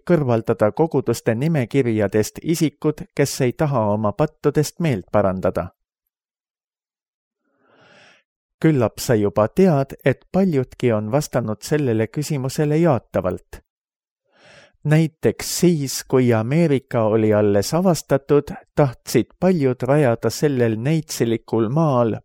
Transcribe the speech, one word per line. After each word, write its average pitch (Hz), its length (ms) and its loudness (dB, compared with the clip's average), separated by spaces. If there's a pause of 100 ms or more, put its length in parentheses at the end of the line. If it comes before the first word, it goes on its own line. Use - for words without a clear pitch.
kõrvaldada 120 640 0
koguduste 127 640 -2
nimekirjadest 117 1040 0
isikud, 156 600 -4 (120)
kes - 260 -2
ei 123 100 0
taha 139 320 -2 (140)
oma 107 160 -2
pattudest 151 680 -2
meelt 139 320 -4
parandada? 92 640 -2 (3000)
Küllap 139 400 2
sa 117 160 2
juba 104 280 2
tead, 160 580 0
et 131 260 0
paljudki 135 640 0
on 107 160 -4
vastanud 127 500 -4
sellele 117 460 -2
küsimusele 147 720 -4
jaatavalt. 110 800 -2 (1300)
Näiteks 151 600 0 (100)
siis, 160 480 0
kui 127 260 2
Ameerika 127 720 0
oli 107 300 2
alles 101 400 2
avastatud, 156 800 0 (220)
tahtsid - 640 -2
paljud 147 440 0
rajada 127 460 2
sellel 120 500 0
neitselikul 117 920 -2
maal 127 560 0